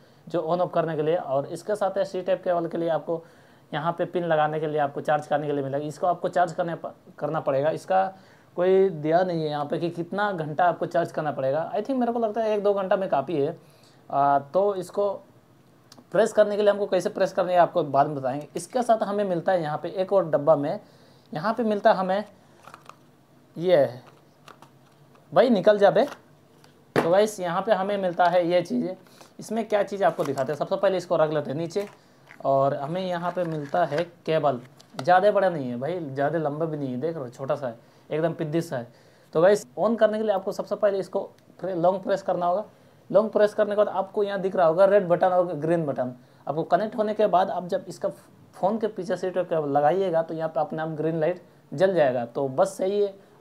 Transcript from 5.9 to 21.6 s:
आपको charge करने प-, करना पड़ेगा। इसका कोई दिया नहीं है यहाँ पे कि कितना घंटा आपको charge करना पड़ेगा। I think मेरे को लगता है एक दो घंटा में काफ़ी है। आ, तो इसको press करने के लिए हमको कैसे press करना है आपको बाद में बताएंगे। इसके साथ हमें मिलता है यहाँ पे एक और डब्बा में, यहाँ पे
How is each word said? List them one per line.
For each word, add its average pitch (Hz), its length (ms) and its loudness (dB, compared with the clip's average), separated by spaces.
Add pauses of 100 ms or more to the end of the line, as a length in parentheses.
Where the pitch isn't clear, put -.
आपको 175 220 -2
charge 175 240 0
करने 165 220 -4
प-, - 200 -12 (240)
करना 151 220 -4
पड़ेगा। 143 300 0
इसका 190 360 0 (500)
कोई 190 320 4
दिया 160 340 2
नहीं 170 200 -2
है 151 80 -2
यहाँ 147 140 -4
पे 160 140 -4
कि 170 120 -2
कितना 190 420 -4
घंटा 160 320 -2
आपको 175 220 0
charge 170 260 -2
करना 151 200 -4
पड़ेगा। 139 400 -2
I 175 40 -4
think 220 200 -4
मेरे 233 160 0
को 233 60 -4
लगता 226 220 -2
है 214 160 0
एक 202 60 -2
दो 202 120 2
घंटा 196 220 0
में 190 120 -4
काफ़ी 165 280 0
है। 147 200 -2 (540)
आ, 143 280 2
तो 190 360 0
इसको 185 340 -4 (1040)
press 220 200 4
करने 208 240 4
के 208 60 0
लिए 202 80 6
हमको 202 160 0
कैसे 185 220 0
press 190 240 -2
करना 180 200 -2
है 180 60 4
आपको 170 260 4
बाद 139 220 2
में 151 100 -6
बताएंगे। 135 300 -4 (100)
इसके 233 260 -4
साथ 226 200 2
हमें 202 220 -2
मिलता 180 280 0
है 175 100 2
यहाँ 151 160 -4
पे 170 120 -8
एक 185 220 -4
और 185 180 2
डब्बा 147 260 4
में, 151 220 -4 (540)
यहाँ 185 220 -4
पे 247 80 -4